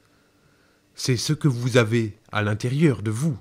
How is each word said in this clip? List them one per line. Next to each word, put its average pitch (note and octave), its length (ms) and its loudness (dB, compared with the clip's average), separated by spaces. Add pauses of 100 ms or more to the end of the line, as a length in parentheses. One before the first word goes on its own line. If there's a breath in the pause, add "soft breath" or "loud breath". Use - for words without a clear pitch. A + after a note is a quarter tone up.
(960 soft breath)
C'est B2 240 -2
ce - 160 -2
que D3+ 140 0
vous A#2+ 280 0
avez A2+ 400 2 (140)
à G#2+ 120 -2
l'intérieur B2 600 0
de A2 80 -2
vous B2+ 300 -2